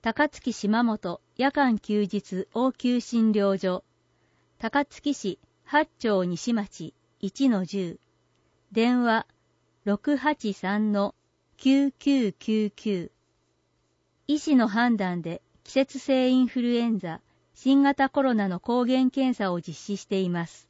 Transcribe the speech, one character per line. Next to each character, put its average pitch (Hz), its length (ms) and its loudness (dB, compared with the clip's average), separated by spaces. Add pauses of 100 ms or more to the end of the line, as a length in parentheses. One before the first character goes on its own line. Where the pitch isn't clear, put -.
高 294 260 0
槻 - 240 -6
島 214 320 0
本 214 380 -4 (160)
夜 269 160 0
間 254 260 2
休 208 220 0
日 190 520 -4
応 254 200 0
急 247 260 -2
診 220 320 0
療 202 260 2
所。 185 280 -4 (720)
高 277 260 -2
槻 - 300 -4
市 - 260 -6 (240)
八 302 220 2 (120)
町 202 280 0
西 180 260 -4
町 202 420 -6 (280)
一 262 260 -2
の 202 160 2
十。 185 380 -6 (720)
電 247 280 2
話、 226 260 2 (580)
六 208 320 0
八 262 340 -2
三 208 400 -2
の 202 240 0 (460)
九 277 300 4
九 262 400 0
九 214 380 -2
九。 190 420 -6 (1160)
医 294 120 -2
師 302 160 0
の 226 140 4
判 233 260 0
断 180 260 -4
で 170 200 -10 (240)
季 - 80 -20
節 269 260 0
性 254 300 0
イ 254 140 4
ン 247 40 0
フ 247 140 -4
ル 240 140 0
エ 233 120 0
ン 220 120 -2
ザ、 170 200 -10 (340)
新 277 300 2
型 277 240 2
コ 277 140 -2
ロ 262 120 2
ナ 208 140 0
の 180 140 -4
抗 247 260 0
原 262 220 2
検 262 240 0
査 196 180 -2
を 175 80 -2
実 165 180 -12
施 202 200 -8
し - 80 -14
て 190 160 -2
い 185 80 -2
ま 170 180 -4
す。 - 220 -20